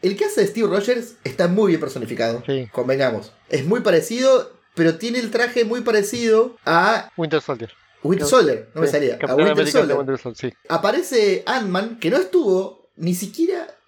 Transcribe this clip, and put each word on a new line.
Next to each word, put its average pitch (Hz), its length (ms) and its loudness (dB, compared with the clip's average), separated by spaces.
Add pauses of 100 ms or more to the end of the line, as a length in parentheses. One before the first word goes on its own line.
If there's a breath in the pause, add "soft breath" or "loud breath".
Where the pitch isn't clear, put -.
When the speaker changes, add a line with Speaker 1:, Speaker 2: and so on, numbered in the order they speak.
Speaker 1:
el 196 120 0
que 403 100 0
hace 403 160 0
de 190 60 4
Steve 220 200 -2
Rogers 214 560 -2
está - 240 -2
muy 196 240 2
bien 156 80 2
personificado, 117 640 -4
Speaker 2:
Sí. 131 260 -4
Speaker 1:
convengamos. 127 600 -2 (180)
Es 135 160 -2
muy 220 160 2
parecido, 226 720 2 (240)
pero 165 240 2
tiene 233 180 -4
el 233 140 -4
traje 240 340 0
muy 240 160 -4
parecido 226 760 2 (100)
a 190 520 2
Speaker 2:
Winter 156 240 0
Soldier. 117 300 -8 (320)
Speaker 1:
Winter 185 240 0
Soldier, 156 480 4
no 156 60 -4
me 156 60 2
Speaker 2:
Sí, 139 60 0
Speaker 1:
salía. 139 220 0
A - 20 -14
Speaker 2:
Capitán 131 200 0
Speaker 1:
Winter 151 160 4
Speaker 2:
América 147 260 2
Speaker 1:
Soldier. 143 180 2
Speaker 2:
Winter 135 220 -4
Soldier, 120 340 -8
sí. - 40 -20 (120)
Speaker 1:
Aparece 208 800 0
Ant-Man, 220 520 -4
que 160 120 -2
no 262 60 2
estuvo, 214 800 0
ni 175 200 -2
siquiera 330 520 -4 (200)